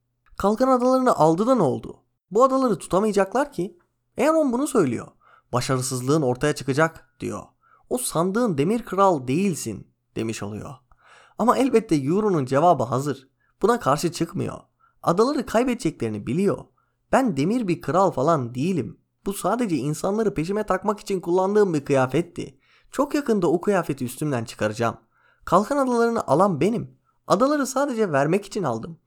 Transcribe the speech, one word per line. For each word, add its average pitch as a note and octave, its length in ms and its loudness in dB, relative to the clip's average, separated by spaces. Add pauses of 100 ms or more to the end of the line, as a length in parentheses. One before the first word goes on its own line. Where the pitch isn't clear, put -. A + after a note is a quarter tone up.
(360)
"Kalkan A3 320 0
adalarını B3+ 480 2
aldı E3 300 4
da C4 80 4
ne A3+ 80 2
oldu? A#2+ 340 -2 (340)
Bu A3 140 4
adaları C4 340 2
tutamayacaklar G#3 760 0
ki." F3 260 -8 (400)
Aeron D4+ 340 2
bunu B3+ 140 -2
söylüyor. C3 400 0 (460)
"Başarısızlığın C3 680 0
ortaya C3+ 320 0
çıkacak." D3 640 -2
diyor. G#2 220 -8 (480)
"O B3 80 -2
sandığın F#3+ 600 -2
demir G#3 240 0
kral F#3 460 2
değilsin." C#3+ 600 -2 (280)
demiş A2+ 260 -6
oluyor. G#2 320 -12 (640)
Ama A3 200 2
elbette A#3+ 360 2
Euron'un E3 500 0
cevabı C3+ 380 4
hazır. B2 460 -4 (340)
Buna A#3 180 2
karşı D3+ 320 0
çıkmıyor. C3 460 -6 (440)
Adaları A3+ 440 2
kaybedeceklerini E3+ 800 -2
biliyor. F3 380 -2 (480)
"Ben A3+ 240 2
demir G3 320 0
bir E3+ 120 -2
kral F3 300 2
falan C3 440 0
değilim. C#3 440 -4 (280)
Bu G3 60 -2
sadece G#3 440 -2
insanları F#3+ 580 -2
peşime F#3+ 280 -4
takmak G#3 380 -2
için F#3+ 200 -4
kullandığım F#3 540 2
bir C#3+ 100 -2
kıyafetti. C3+ 760 -2 (320)
Çok C#4+ 240 -2
yakında A3 360 2
o E3 100 2
kıyafeti E3 440 -2
üstümden B2+ 400 -4
çıkaracağım. G#2+ 520 -2 (480)
Kalkan G#3 320 2
adalarını A#3 500 0
alan E3+ 340 2
benim. F3+ 380 -2 (280)
Adaları C4+ 400 2
sadece A#3 460 -2
vermek D3+ 340 0
için G#3+ 160 -6
aldım. C3+ 440 -6